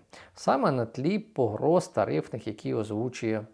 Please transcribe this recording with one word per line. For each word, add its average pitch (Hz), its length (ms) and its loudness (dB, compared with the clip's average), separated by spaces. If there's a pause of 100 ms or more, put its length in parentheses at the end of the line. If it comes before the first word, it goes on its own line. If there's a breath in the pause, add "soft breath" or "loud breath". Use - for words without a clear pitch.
(360 loud breath)
Саме 233 360 2
на 123 140 0
тлі 160 340 -2
погроз 139 680 2
тарифних, 120 600 -2
які 127 260 -6
озвучує 110 800 -2